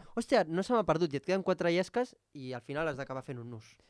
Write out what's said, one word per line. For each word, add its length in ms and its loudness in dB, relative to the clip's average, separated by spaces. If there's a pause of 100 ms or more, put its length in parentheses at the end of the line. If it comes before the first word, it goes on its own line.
(160)
Hòstia, 320 4
no 160 0
se 100 0
m'ha 120 4
perdut 280 2
i 40 0
et 80 -6
queden 180 0
quatre 280 2
llesques 440 0 (180)
i 200 -10
al 80 -10
final 260 -4
has 100 -4
d'acabar 260 -6
fent 160 -10
un 100 -12
nus. 280 -16 (120)